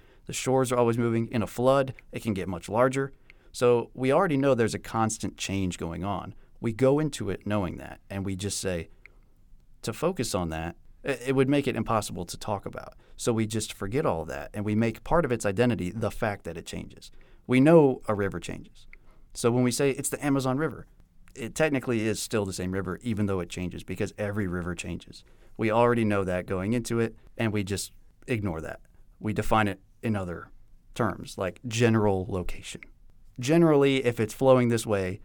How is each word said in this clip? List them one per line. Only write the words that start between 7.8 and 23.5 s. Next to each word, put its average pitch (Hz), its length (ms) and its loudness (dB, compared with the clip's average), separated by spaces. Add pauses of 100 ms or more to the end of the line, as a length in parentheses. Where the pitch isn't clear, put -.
and 98 140 -6
we 95 120 -4
just 98 220 -6
say, 87 300 -4 (920)
to 113 100 -6
focus 170 420 -2
on 87 160 -2
that, 80 260 -6 (280)
i-, 131 220 -4
it 135 80 0
would 135 140 2
make 143 180 2
it 117 100 -2
impossible 107 500 -4
to - 100 -12
talk 101 300 -6
about. - 280 -14 (220)
So - 160 0
we 110 140 0
just 107 260 -4
forget 113 320 -4
all 82 220 -2
that, 71 260 -10
and 104 120 -6
we 104 100 -2
make 113 300 -2
part 165 200 2
of 123 80 -2
its 110 140 -2
identity 98 440 0
the 107 200 -4
fact 101 340 -4
that 82 140 -10
it 85 80 -14
changes. - 440 -12 (360)
We 127 140 4
know 147 460 8
a 107 80 0
river 95 260 -2
changes. - 460 -14 (460)
So - 180 0
when 123 140 4
we 123 60 2
say 139 200 2
it's 131 200 -4
the - 140 -6
Amazon 135 340 0
River, 156 280 -6 (480)
it 135 200 -10
technically 131 460 0
is 107 200 0
still 107 240 -2
the 95 80 -4
same 92 200 -4
river, 92 300 -4
even 107 240 -2
though 95 140 -2
it 85 80 -6
changes, 87 360 -8